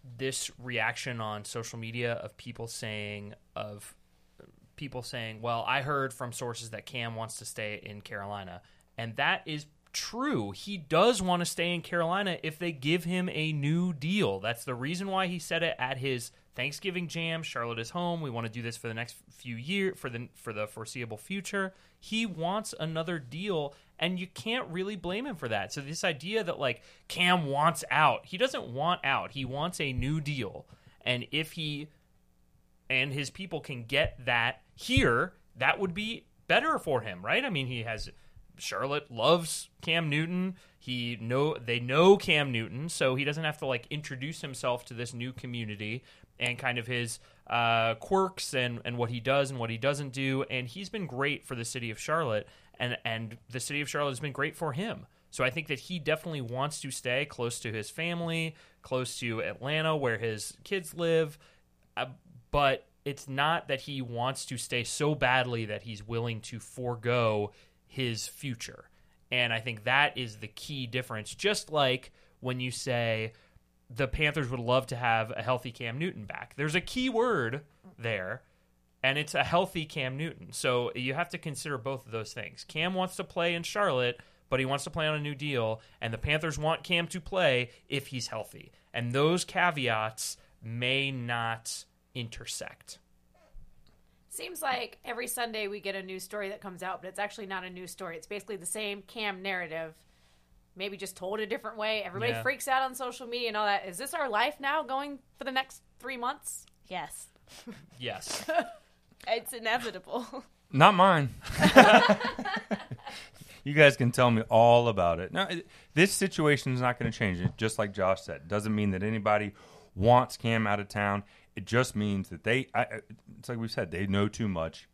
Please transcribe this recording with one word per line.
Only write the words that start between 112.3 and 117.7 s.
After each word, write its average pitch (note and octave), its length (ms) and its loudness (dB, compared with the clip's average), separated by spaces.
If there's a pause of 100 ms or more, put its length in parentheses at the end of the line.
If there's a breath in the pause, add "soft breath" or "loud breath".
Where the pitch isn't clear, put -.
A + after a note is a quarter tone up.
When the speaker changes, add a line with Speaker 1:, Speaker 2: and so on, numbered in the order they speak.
Speaker 4:
You C#3+ 80 -4
guys D3 240 10
can A#2+ 160 4
tell B2 180 8
me A2+ 200 6
all A#2+ 380 10
about F2 320 4
it. F#2 120 -6
Now, F#3+ 160 0
it, E3+ 180 -4 (280 soft breath)
this F3+ 180 8
situation D3 640 4
is B2 80 0
not B2 160 2
gonna A#2 120 0
change. F#2+ 300 0
It, F#2 160 0
just A2 220 0